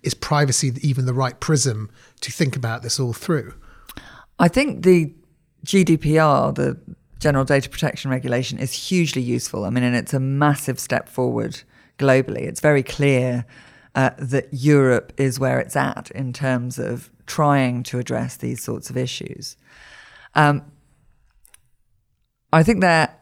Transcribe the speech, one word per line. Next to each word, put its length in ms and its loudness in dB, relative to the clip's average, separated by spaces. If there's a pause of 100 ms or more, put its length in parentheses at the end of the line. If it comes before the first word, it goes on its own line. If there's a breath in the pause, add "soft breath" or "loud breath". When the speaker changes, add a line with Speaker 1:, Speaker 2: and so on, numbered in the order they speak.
Speaker 1:
Is 120 -2
privacy 580 0 (100)
even 240 0
the 80 -2
right 260 -4
prism 500 0 (300 soft breath)
to 100 -10
think 240 -2
about 280 -6
this 180 -4
all 140 -2
through? 400 -4 (840 loud breath)
Speaker 2:
I 100 4
think 360 0
the 280 6 (520)
G 180 4
D 140 4
P 220 2
R, 340 4
the 260 -2 (400)
General 260 2
Data 240 2
Protection 440 -4
Regulation, 480 -4
is 120 -6
hugely 500 -2
useful. 420 -4
I 60 -4
mean, 120 0
and 140 0
it's 180 -4
a 60 0
massive 580 0
step 300 -4
forward 540 -4 (360 soft breath)
globally. 440 2
It's 180 -8
very 240 2
clear, 640 0 (500 loud breath)
uh, 220 2
that 340 -2
Europe 640 4
is 240 -2
where 180 0
it's 160 -6
at 380 -4
in 200 -8
terms 460 -4
of 320 -8 (160)
trying 580 2
to 140 -6
address 380 -4
these 260 -8
sorts 280 -8
of 60 -8
issues. 600 -8 (800 loud breath)
Um, 360 4 (1800)
I 100 6
think 200 4
there 400 2